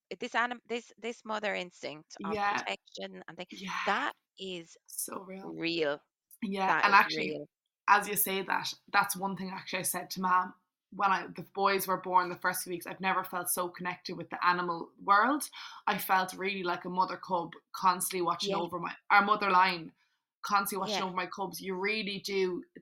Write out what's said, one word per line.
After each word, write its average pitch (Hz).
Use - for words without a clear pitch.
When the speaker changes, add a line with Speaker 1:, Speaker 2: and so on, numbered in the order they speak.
Speaker 1:
this 247
anim-, 240
this, 233
this 226
mother 214
instinct 156
of 208
Speaker 2:
Yeah. 202
Speaker 1:
protection 196
and 170
thing, 180
Speaker 2:
Yeah. 190
Speaker 1:
that 220
is 180
Speaker 2:
So -
real. 185
Speaker 1:
real. 160
Speaker 2:
Yeah, 196
Speaker 1:
That 165
Speaker 2:
and 202
Speaker 1:
is -
Speaker 2:
actually, 156
Speaker 1:
real. 147
Speaker 2:
as 202
you 202
say 190
that, -
that's 196
one 190
thing 190
actually 190
I 180
said 180
to 185
Mom 185
when 196
I, 175
the 175
boys 196
were 185
born, 180
the 175
first 185
few 185
weeks, 170
I've 185
never 185
felt 175
so 180
connected 175
with 165
the -
animal 175
world. 214
I 202
felt 185
really 190
like 180
a 180
mother 180
cub 170
constantly 180
watching 180
Speaker 1:
Yeah. 185
Speaker 2:
over 175
my, 170
our 202
mother 208
lion, 180
constantly 202
watching 190
Speaker 1:
Yeah. -
Speaker 2:
over 180
my 180
cubs. 175
You 185
really 202
do, 185